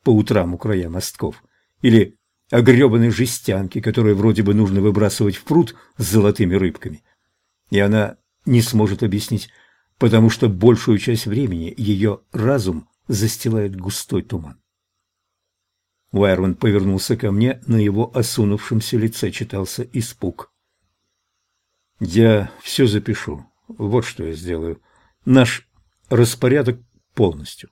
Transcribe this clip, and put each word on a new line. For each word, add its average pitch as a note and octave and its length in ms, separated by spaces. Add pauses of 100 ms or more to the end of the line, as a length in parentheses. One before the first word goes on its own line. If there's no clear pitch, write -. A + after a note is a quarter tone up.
по C3+ 60
утрам G#2 440
у F2+ 40
края F#2 320
мостков. - 520 (400)
Или A2+ 360 (340)
о B2 100
грёбаной A#2 500
жестянке, G2+ 680
которую G#2+ 360
вроде G#2+ 260
бы G#2 100
нужно G2 280
выбрасывать G2+ 560
в - 80
пруд D#3+ 280 (240)
с A#2+ 60
золотыми G2+ 520
рыбками. E2 460 (680)
И G2 100
она G#2 380 (280)
не A#2+ 160
сможет G#2+ 420
объяснить, G#2 460 (480)
потому A2+ 320
что A#2 200
большую A2 480
часть A2+ 280
времени G2 520
её G2+ 460 (100)
разум G#2+ 560 (180)
застилает G#2+ 680
густой F#2 460
туман. D#2 360 (1500)
Уайерман F#2+ 440
повернулся G2+ 600
ко A2 160
мне, A#2+ 360
на A2+ 100
его G#2 360
осунувшемся A2 840
лице A2 340
читался G2+ 520 (100)
испуг. - 580 (1500)
"Я G#2 520 (100)
всё - 260
запишу. G2+ 580 (220)
Вот A2+ 380
что - 200
я D#2+ 80
сделаю. E2 480 (420)
Наш B2+ 440 (420)
распорядок B2 720 (340)
полностью, D#2 580